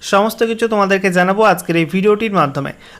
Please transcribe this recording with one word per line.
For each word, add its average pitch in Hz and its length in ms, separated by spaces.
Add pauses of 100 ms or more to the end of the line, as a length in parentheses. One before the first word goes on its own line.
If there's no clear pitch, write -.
সমস্ত 220 420
কিছু 226 240
তোমাদেরকে 196 440
জানাবো 185 320
আজকের 180 320
এই 165 100
ভিডিওটির 208 460
মাধ্যমে। 143 400 (280)